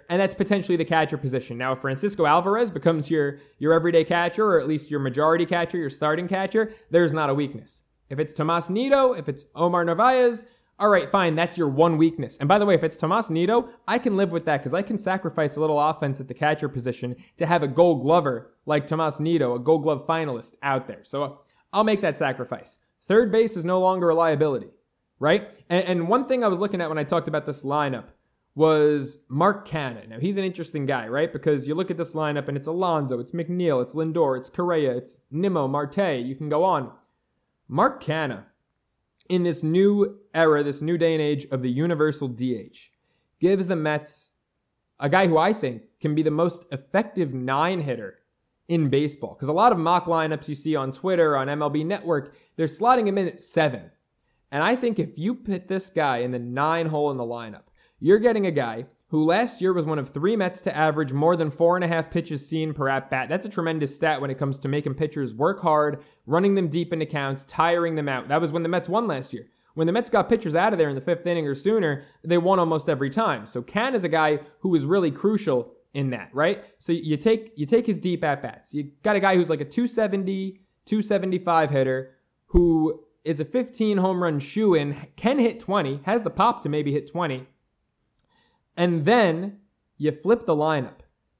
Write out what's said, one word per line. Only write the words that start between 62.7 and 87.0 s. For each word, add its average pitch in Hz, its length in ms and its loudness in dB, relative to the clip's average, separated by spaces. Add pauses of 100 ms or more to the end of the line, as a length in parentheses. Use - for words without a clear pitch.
per 143 160 -2
at-bat. 131 400 -2
That's 160 160 -4
a 214 60 -12
tremendous 160 440 -4
stat 156 280 -2
when 135 80 -4
it 131 80 -8
comes 139 180 -2
to 139 120 -8
making 143 260 -4
pitchers 139 400 -4
work 165 260 -2
hard, 151 420 2 (220)
running 185 300 2
them 180 140 0
deep 165 260 -4
into 160 100 -2
counts, 139 400 -4
tiring 170 500 0
them 147 140 -4
out. 127 200 -4
That 151 120 0
was 156 120 -2
when 170 100 -4
the 165 80 -2
Mets 175 180 -2
won 220 180 -2
last 135 280 -6
year. - 160 -14 (240)
When 160 120 0
the 170 60 0
Mets 240 160 -2
got 196 220 2
pitchers 202 240 0
out 196 180 2
of 185 60 2
there 156 100 2
in 143 60 -4
the 135 80 -6
fifth 170 240 -2
inning 170 200 -2
or 139 80 -2
sooner, 165 520 0 (180)
they 170 140 2
won 180 200 4
almost 160 300 0
every 139 220 -2
time. 160 340 -2
So 120 160 -10
Cann 240 340 -2
is 196 100 -2
a 165 40 -2
guy 151 320 2 (200)
who 190 100 -2
was 147 160 2
really 175 240 2
crucial 165 640 0 (180)
in 139 160 -2
that, 113 240 -8
right? 175 320 0 (140)
So - 140 -4
you 151 260 -2
take, 220 360 0
you 147 120 -6
take 233 200 4
his 202 120 0
deep 175 260 -2
at-bats. 139 480 -4
You 143 200 -8 (100)
got 208 140 2
a 190 40 0
guy 190 160 4
who's 165 140 2
like 151 100 -2
a 139 60 -8
two 240 220 -2
seventy, 190 720 -2 (240)
two 214 160 0
seventy-five 180 640 2
hitter 131 480 0 (300)
who 160 560 4 (220)
is 151 160 -2
a 156 40 -4
fifteen 220 540 0
home 185 240 2
run 156 180 0
shoo-in, 151 560 2 (200)
can 262 220 0
hit 233 220 0
twenty, 143 440 -2
has 220 180 0
the 185 80 -6
pop 196 320 0
to 151 80 -4
maybe 143 240 -2
hit - 160 -4